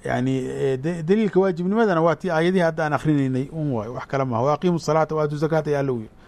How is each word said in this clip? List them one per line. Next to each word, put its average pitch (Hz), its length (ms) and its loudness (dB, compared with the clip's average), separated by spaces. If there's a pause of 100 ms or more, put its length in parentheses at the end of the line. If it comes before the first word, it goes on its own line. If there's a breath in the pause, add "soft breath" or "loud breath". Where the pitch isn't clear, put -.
yacni, 131 320 0
eh, 135 400 -2
de-, 165 260 -6
daliilka 196 360 2
waajibnimadana 190 640 2
waa 165 140 4
tii 180 140 -6
aayadihii 175 360 2
hadda 160 200 0
aan 147 80 0
akhrinaynay 139 600 0
uun 156 200 -4
waay, 110 160 -4
wax 123 180 -10
kale 135 180 -2
maaha. 120 180 0
"Wa 147 100 2
aqiimu 170 260 0
salaata 156 360 0
wa 156 80 0
aatu 151 140 -2
zakaata," 151 320 0
ayaa 143 100 0
Alle 135 120 0
u 123 60 -2
yidhi. 107 120 -10 (180 soft breath)